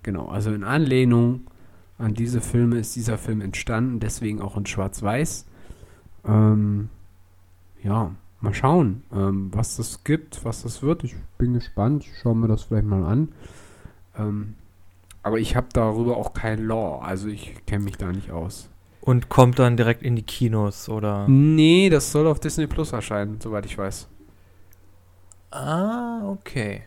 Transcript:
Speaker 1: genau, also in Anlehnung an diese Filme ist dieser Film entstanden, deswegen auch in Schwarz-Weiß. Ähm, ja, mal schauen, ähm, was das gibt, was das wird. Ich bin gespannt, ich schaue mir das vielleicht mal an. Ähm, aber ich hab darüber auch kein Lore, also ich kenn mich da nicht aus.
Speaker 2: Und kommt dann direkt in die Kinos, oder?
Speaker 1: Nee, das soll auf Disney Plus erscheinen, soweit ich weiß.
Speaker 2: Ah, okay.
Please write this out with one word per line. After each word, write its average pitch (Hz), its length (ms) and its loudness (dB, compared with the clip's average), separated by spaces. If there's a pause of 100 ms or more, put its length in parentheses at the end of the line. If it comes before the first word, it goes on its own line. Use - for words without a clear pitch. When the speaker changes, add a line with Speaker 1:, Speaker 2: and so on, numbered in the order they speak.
Speaker 1:
genau, 82 240 -6
also 104 240 -2
in 104 100 -4
Anlehnung 127 840 2 (520)
an 107 160 -2
diese 117 280 -2
Filme 120 360 2
ist 110 160 -6
dieser 113 240 -4
Film 110 220 -4
entstanden, 113 580 -4
deswegen 107 420 -4
auch 98 160 -8
in 101 100 -4
Schwarz-Weiß. 104 800 -4 (800)
Ähm, 107 640 4 (920)
ja, 104 300 -2 (280)
mal 98 140 0
schauen, 131 480 2 (100)
ähm, 98 400 0
was 107 240 -2
das - 280 -8
gibt, - 400 -4
was 113 180 -6
das 117 220 -10
wird. 165 180 0
Ich - 140 -8 (220)
bin 123 160 2
gespannt, 120 500 0
ich - 180 -18
schaue 113 140 2
mir 113 100 2
das 110 160 2
vielleicht 107 240 0
mal 95 180 2
an. 127 280 0 (840)
Ähm, 104 380 -6 (680)
aber 110 160 0
ich 113 160 0
hab 127 180 -2
darüber 117 440 2
auch - 160 -8
kein 110 300 -2
Lore, 98 400 -2
also 95 220 -6
ich 104 300 -10 (100)
kenn 101 160 -2
mich 98 140 -6
da 92 160 -6
nicht 95 180 -8
aus. 82 380 -10 (340)
Speaker 2:
Und 123 280 2
kommt 123 280 8
dann 120 200 6
direkt 117 240 2
in 123 120 0
die 113 80 -2
Kinos, 110 680 -2
oder? 104 360 -2
Speaker 1:
Nee, 156 640 8
das 151 240 2
soll 151 140 4
auf 151 120 2
Disney 156 280 -4
Plus - 260 -4
erscheinen, 107 480 -4
soweit 107 240 -6
ich - 140 -10
weiß. 98 280 -8 (1400)
Speaker 2:
Ah, 214 760 -4
okay. 107 600 -6